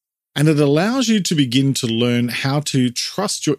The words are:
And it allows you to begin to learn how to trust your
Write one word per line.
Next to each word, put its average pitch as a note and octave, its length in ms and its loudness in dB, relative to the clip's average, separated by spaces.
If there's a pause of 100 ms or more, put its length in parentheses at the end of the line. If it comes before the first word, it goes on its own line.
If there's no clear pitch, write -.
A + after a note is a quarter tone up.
(360)
And D3 140 4
it D3 100 2
allows F#3+ 480 2
you A3 140 2
to E3+ 140 -2
begin C3+ 400 2
to - 120 -4
learn A#2+ 400 0
how C#3 340 -4
to B2+ 280 0
trust - 580 -6
your D3+ 120 0